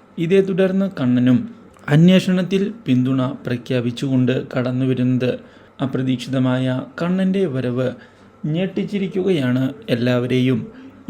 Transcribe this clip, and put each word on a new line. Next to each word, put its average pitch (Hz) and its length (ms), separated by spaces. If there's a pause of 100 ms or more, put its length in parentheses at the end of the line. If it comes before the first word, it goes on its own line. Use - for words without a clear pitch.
(180)
ഇതേ 180 240
തുടർന്ന് 190 480 (100)
കണ്ണനും 123 400 (480)
അന്വേഷണത്തിൽ 185 760 (200)
പിന്തുണ 131 380 (240)
പ്രഖ്യാപിച്ചുകൊണ്ട് 123 920 (140)
കടന്നുവരുന്നത്. 127 840 (500)
അപ്രതീക്ഷിതമായ 131 840 (300)
കണ്ണൻ്റെ 190 520
വരവ് 127 420 (560)
ഞെട്ടിച്ചിരിക്കുകയാണ് 180 1160 (280)
എല്ലാവരെയും. 123 680 (500)